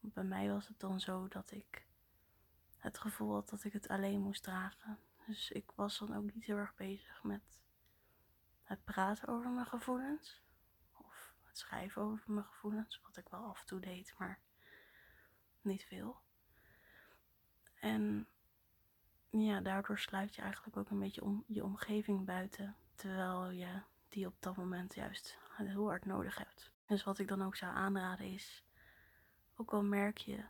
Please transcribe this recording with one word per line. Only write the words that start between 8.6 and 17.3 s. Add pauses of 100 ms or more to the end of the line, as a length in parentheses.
het
praten
over
mijn
gevoelens. (500)
Of
het
schrijven
over
mijn
gevoelens,
wat
ik
wel
af
en
toe
deed,
maar (1200)
niet
veel. (1500)